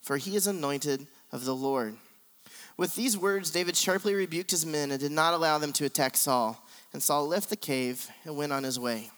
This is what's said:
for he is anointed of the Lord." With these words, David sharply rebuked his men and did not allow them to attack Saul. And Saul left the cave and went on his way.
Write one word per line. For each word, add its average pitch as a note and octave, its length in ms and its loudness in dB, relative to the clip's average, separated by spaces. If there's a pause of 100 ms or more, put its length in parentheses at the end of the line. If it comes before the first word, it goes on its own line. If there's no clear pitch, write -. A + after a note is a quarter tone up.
for C#3+ 140 -2
he F#3 180 -4
is F#3+ 100 2
anointed C#3+ 600 -2 (240)
of B2+ 140 -8
the C3 100 0
Lord." C3 420 -2 (800)
With F3+ 160 0
these A#3 240 0
words, G3 320 0
David F3 260 0
sharply G3 380 2
rebuked F3+ 380 -2
his E3 160 0
men D3 240 0
and C3+ 80 0
did C#3+ 120 -2
not D#3+ 220 4
allow D#3+ 240 4
them D3 160 -2
to D3 120 0
attack C3 300 2
Saul. A#2 480 2 (300)
And - 80 -6
Saul D3 260 4
left F#3+ 220 0
the G#3 80 -2
cave B2+ 500 -2 (160)
and D3+ 140 -8
went D3 160 -2
on C#3 100 0
his B2+ 160 -2
way. A2+ 380 -4